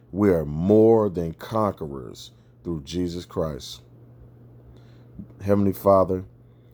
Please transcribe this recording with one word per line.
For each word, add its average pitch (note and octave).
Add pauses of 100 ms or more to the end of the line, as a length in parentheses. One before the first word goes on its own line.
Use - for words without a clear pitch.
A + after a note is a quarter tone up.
(120)
we G2
are E2
more G#2
than E2+
conquerors D2+ (340)
through E2
Jesus E2+
Christ. D#2 (1600)
Heavenly G2
Father, F#2+ (480)